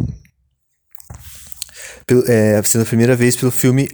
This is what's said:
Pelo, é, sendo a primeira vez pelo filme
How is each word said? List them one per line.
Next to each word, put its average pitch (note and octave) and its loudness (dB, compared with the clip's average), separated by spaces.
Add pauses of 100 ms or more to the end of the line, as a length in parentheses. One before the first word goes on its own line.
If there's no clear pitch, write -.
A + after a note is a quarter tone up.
(2000)
Pelo, B2 2
é, G#2+ 2
sendo A2+ 0
a - 0
primeira A#2 2
vez A#2+ 2
pelo B2+ -2
filme C3 0